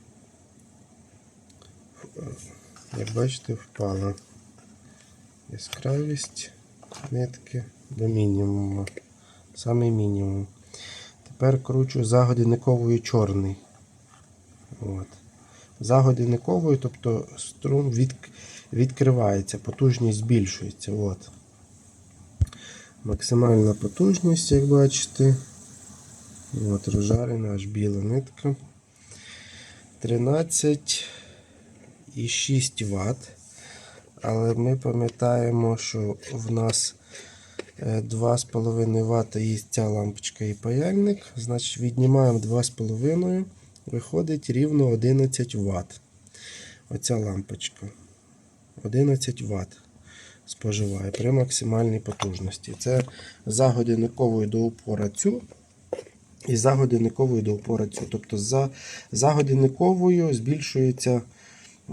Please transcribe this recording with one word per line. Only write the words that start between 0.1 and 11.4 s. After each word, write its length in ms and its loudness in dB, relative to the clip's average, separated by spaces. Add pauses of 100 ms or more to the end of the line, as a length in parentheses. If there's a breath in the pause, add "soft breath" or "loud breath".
Як 160 -8
бачите, 400 -4
впала 600 -6 (1300 loud breath)
яскравість 1000 -6 (600)
нитки 540 -6 (260)
до 180 -2
мінімуму. 800 0 (680 soft breath)
Самий 360 0
мінімум. 560 0 (840 loud breath)
Тепер 340 0